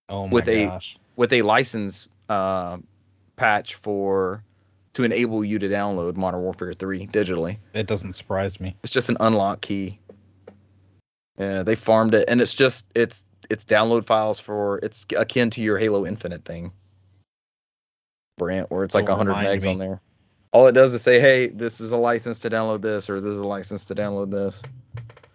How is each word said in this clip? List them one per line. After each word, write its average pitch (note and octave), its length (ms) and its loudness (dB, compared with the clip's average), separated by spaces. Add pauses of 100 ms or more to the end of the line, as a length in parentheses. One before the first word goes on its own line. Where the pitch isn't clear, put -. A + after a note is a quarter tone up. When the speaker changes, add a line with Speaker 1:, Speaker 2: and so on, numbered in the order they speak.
Speaker 1:
Oh G2 200 -6
my G2 40 -2
Speaker 2:
with A#2+ 160 2
a, A2 180 2
Speaker 1:
gosh. F#2 300 -10 (200)
Speaker 2:
with A#2+ 180 2
a A#2+ 80 4
license, G#2+ 640 0 (220)
uh, F#2+ 480 -2 (580)
patch G#2+ 380 0
for, G2 680 -2 (520)
to C3+ 100 -2
enable A2+ 400 0
you G#2 140 -2
to G2 100 -2
download G2+ 480 -2
Modern F#2 240 -2
Warfare F2+ 320 -6
three F#2+ 340 -8
digitally. F#2 520 -2 (160)
Speaker 1:
It G#2 120 -4
doesn't F#2+ 280 -6
surprise F#2+ 460 -6
me. F#2+ 220 -8
Speaker 2:
It's G#2+ 100 -8
just - 180 0
an A#2 100 -2
unlock G2+ 400 2
key. G2 380 -6 (1400)
Yeah, G2 260 -4
they G#2+ 100 2
farmed A2+ 400 4
it, G#2+ 140 4
and A#2+ 120 2
it's - 140 0
just, - 400 2
it's, A#2 300 0 (260)
it's G#2 140 -4
download A2 420 2
files A2 320 0
for, G2+ 400 -4
it's - 260 -8 (120)
akin A#2 340 0
to A2+ 120 -8
your G#2+ 160 0
Halo G2+ 280 0
Infinite F2+ 380 -10
thing, E2+ 260 -12 (1700)
Brant, F#2 320 -4
where F#2 140 -2
it's F#2+ 100 -2
like G2+ 120 2
Speaker 1:
Don't F#2+ 80 2
Speaker 2:
a - 20 2
hundred G2+ 160 2
Speaker 1:
remind G2 280 0
Speaker 2:
megs F#2+ 40 -2
Speaker 1:
me. G2 80 2
Speaker 2:
on F#2 60 -2
there. F#2+ 220 -6 (520)
All C3 160 10
it B2 40 8
does B2+ 220 8
is A#2 80 -6
say, B2 160 8
"Hey, B2+ 300 6
this A2+ 320 -6
is A2 100 -8
a A#2+ 60 0
license A#2 440 0
to A2+ 100 -6
download A2 300 -2
this," G#2 300 -4
or, G2 100 -4
"This G#2 140 -4
is G2+ 60 -6
a G2+ 60 -6
license G2 400 -8
to G2+ 100 -10
download G2+ 340 -4
this." G2 320 -4 (720)